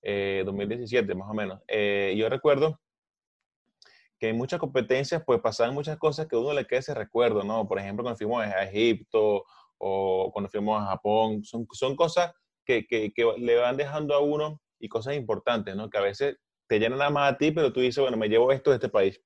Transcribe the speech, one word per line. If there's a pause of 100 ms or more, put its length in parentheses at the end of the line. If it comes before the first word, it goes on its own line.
eh,
dos
mil
diecisiete
más
o
menos.
Eh,
yo
recuerdo (1400)
que
en
muchas
competencias,
pues,
pasaban
muchas
cosas
que
a
uno
le
queda
ese
recuerdo,
¿no?
Por
ejemplo,
cuando
fuimos
a
Egipto (340)
o
cuando
fuimos
a
Japón,
son,
son
cosas (340)
que,
que,
que (140)
le
van
dejando
a
uno (200)
y
cosas
importantes,
¿no?
Que
a
veces (300)
te
llenan
nada
más
a
ti,
pero
tú
dices,
"Bueno,
me
llevo
esto
de
este
país".